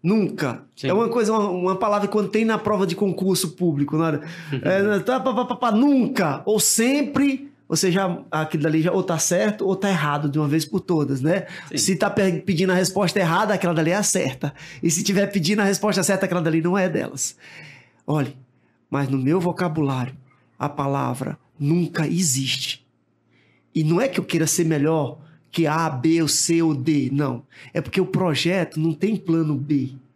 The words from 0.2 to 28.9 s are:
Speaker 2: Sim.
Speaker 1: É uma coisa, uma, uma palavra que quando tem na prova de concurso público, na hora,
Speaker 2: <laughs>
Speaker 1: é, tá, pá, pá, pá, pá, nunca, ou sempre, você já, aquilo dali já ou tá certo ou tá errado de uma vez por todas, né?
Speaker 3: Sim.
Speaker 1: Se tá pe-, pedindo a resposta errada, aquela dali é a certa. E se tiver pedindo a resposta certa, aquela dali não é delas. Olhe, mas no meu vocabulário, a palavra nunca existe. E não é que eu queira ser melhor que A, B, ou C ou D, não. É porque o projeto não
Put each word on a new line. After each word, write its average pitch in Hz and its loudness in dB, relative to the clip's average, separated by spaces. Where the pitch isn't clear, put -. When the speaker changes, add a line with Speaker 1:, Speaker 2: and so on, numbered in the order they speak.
Speaker 2:
Sim. - -6
Speaker 1:
É 170 2
uma 226 2
coisa, 226 0
uma, 208 0
uma 185 0
palavra 208 0
que 196 -4
quando 208 0
tem 214 0
na 220 0
prova 214 0
de 170 -4
concurso 185 0
público, 147 0
na 165 2
hora, 156 -2
Speaker 2:
<laughs> 131 -4
Speaker 1:
é, 196 2
tá, 254 0
pá, 262 -2
pá, 233 0
pá, 247 -6
pá, 240 0
nunca, 208 2
ou 214 2
sempre, 277 0
você 170 0
já, 180 0
aquilo 156 -2
dali 160 2
já 175 2
ou 190 2
tá 175 -2
certo 208 0
ou 190 2
tá 196 -2
errado 151 0
de 143 -2
uma 151 2
vez 156 2
por 190 -2
todas, 147 0
né? 170 0
Speaker 3:
Sim. - -6
Speaker 1:
Se 190 0
tá 202 2
pe-, 190 2
pedindo 190 0
a 180 4
resposta 185 0
errada, 190 2
aquela 180 0
dali 160 2
é 180 2
a 208 0
certa. 143 -2
E 170 2
se 170 -2
tiver 196 2
pedindo 202 0
a 196 2
resposta 196 0
certa, 190 0
aquela 175 0
dali 160 2
não 175 2
é 185 2
delas. - -4
Olhe, 147 -2
mas 139 -2
no 135 0
meu 139 2
vocabulário, 156 -2
a 139 -4
palavra 139 -4
nunca 156 0
existe. 135 -2
E 156 0
não 165 2
é 269 0
que 269 -2
eu - -4
queira 160 0
ser 170 0
melhor 151 0
que 165 2
A, 156 0
B, 160 2
ou 156 2
C 165 2
ou 160 2
D, 131 0
não. 135 -2
É 170 -2
porque - -4
o 185 2
projeto 175 0
não 160 2